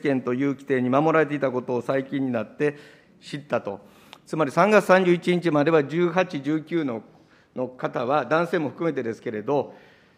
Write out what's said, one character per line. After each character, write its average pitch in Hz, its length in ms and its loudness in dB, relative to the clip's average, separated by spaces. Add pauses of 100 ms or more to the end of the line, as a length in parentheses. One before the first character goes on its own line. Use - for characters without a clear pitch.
権 135 220 0
と 123 120 -2
い 131 100 -2
う 143 60 0
規 135 140 -8
定 131 160 0
に 123 80 0
守 139 240 2
ら 160 60 4
れ 156 80 4
て 143 80 -6
い 143 60 -6
た 135 100 0
こ 123 120 -4
と 127 120 -6
を 120 80 -2
最 135 220 -2
近 135 200 -4
に 131 60 -2
な 113 140 -4
っ - 120 -16
て 147 200 -2 (440)
知 - 180 -14
っ - 20 -12
た 123 200 -4
と。 98 200 -10 (440)
つ - 120 -8
ま 156 80 0
り、 131 80 -2
三 185 180 4
月 208 140 6
三 190 200 6
十 175 80 6
一 175 220 2
日 170 160 0
ま 147 140 4
で 165 80 4
は 156 100 6
十 160 280 -2
八、 175 300 -2
十 151 220 -2
九 165 220 -4
の、 117 180 -4 (540)
の 127 100 -4
方 139 400 -6
は、 139 180 0
男 156 220 0
性 175 140 -2
も 147 80 -2
含 165 180 -6
め 165 60 0
て 135 100 -4
で 113 120 -4
す - 60 -14
け 120 120 -8
れ 107 100 -6
ど、 127 320 -2 (440)